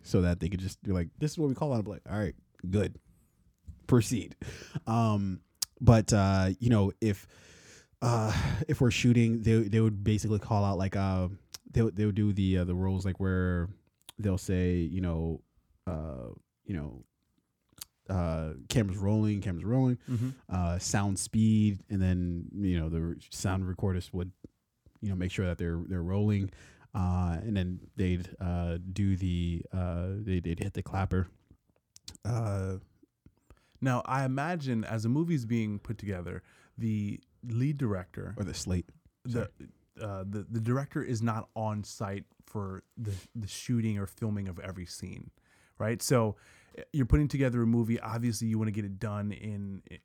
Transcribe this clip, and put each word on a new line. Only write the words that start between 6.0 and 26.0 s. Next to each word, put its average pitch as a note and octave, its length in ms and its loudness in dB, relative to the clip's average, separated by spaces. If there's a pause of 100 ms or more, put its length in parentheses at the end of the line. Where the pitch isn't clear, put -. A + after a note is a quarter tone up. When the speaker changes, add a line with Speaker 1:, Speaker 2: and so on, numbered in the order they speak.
Speaker 1:
uh, F#2+ 380 6 (100)
you A#2+ 100 2
know, G2+ 300 4
if, G#2 260 0 (720)
uh, A2+ 320 2 (360)
if C#3+ 120 0
we're A#2+ 120 6
shooting, A#2 500 4
they, A2+ 200 6
they G#2+ 180 2
would G#2 240 2
basically G#2+ 340 2
call G2+ 260 2
out, G2 140 0
like, F#2+ 160 0
uh, F#2+ 320 2 (460)
they A#2+ 100 4
would, A2 140 0
they G#2+ 100 2
would G2+ 80 2
do G#2 180 2
the, F#2+ 260 4
uh, F2 60 2
the F2+ 100 0
rules, F#2+ 300 0
like, F#2 140 -2
where F2+ 500 2 (500)
they'll G2 200 0
say, F2+ 380 2
you E2+ 240 0
know, E2 420 -2 (460)
uh, D2+ 400 -8 (360)
you G2+ 120 -6
know, C#2+ 280 -8 (1040)
uh, E2 440 -2 (160)
"Camera's G2 300 0
rolling, G#2 420 2
camera's F2+ 240 -4
rolling," B2 340 2 (120)
Speaker 2:
Mm-hmm. B2 180 0 (200)
Speaker 1:
uh, F2+ 300 0
sound G2+ 400 0
speed, G#2+ 600 4 (100)
and G2 100 0
then, F2+ 540 2
you F#2+ 240 2
know, D#2+ 100 0
the E2 120 -2
re-, E2 160 -4 (140)
sound F#2+ 340 -2
recordist F2+ 500 -2
would, F2+ 160 -4 (680)
you G#2 80 -4
know, F#2+ 80 -2
make F2+ 160 -2
sure G2 140 0
that E2+ 120 -2
they're, E2+ 300 -2
they're F2+ 140 -2